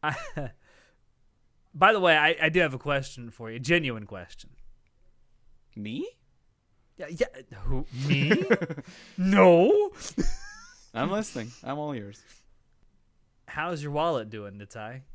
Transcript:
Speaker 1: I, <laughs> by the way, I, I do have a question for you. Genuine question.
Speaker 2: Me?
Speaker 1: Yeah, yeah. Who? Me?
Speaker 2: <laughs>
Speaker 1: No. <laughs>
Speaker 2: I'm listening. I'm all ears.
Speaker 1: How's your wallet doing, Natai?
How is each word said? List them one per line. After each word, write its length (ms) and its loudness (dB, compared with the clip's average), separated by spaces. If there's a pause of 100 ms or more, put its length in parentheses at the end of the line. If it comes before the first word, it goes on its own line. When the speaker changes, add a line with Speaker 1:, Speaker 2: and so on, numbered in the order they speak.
Speaker 1:
I, 120 -2 (220)
<laughs> 140 -8 (1200)
by 200 6
the 60 0
way, 140 6
I, 280 4
I 80 4
do 100 2
have 140 0
a 40 -8
question 520 -6
for 200 -14
you. 80 -10
Genuine 460 -2
question. 460 -16 (1200)
Speaker 2:
Me? 320 -8 (920)
Speaker 1:
Yeah, 100 -12
yeah. 560 -6
Who? 220 -2 (200)
Me? 380 2 (360)
Speaker 2:
<laughs> 360 -20
Speaker 1:
No. 760 6 (520)
<laughs> 500 -20
Speaker 2:
I'm 160 -2
listening. 420 -6 (120)
I'm 140 -8
all 160 -8
ears. 280 -12 (1300)
Speaker 1:
How's 340 -6
your 100 -8
wallet 360 -2
doing, 300 -12
Natai? 420 -14 (140)